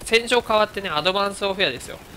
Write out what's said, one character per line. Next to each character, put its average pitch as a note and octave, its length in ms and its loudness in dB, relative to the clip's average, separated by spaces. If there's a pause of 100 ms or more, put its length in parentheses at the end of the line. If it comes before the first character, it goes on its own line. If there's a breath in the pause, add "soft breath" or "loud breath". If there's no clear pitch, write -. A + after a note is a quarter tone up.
戦 A3+ 220 4
場 A#3+ 120 4
変 A3 160 0
わ G#3+ 80 6
っ G#3 60 0
て G3+ 100 -10
ね、 G3 100 -6
ア D3+ 120 0
ド F3+ 100 2
バ G3 160 2
ン G3 80 -6
ス G#3 100 -4
オ G3 80 0
フ G3 80 -2
ェ E3+ 60 2
ア C3+ 40 -2
で A#2+ 100 -6
す - 80 -14
よ。 - 80 -14 (200 loud breath)